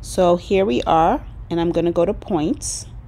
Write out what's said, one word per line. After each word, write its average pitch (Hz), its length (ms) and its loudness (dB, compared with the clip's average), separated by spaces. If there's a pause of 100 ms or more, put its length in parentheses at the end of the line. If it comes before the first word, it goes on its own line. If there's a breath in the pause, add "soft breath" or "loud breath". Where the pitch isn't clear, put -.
So 175 340 2
here 190 300 2
we 240 180 0
are, 165 420 2 (240)
and 170 100 -2
I'm 170 120 0
gonna 165 200 0
go 170 140 2
to 202 80 -2
points. - 720 -4 (220)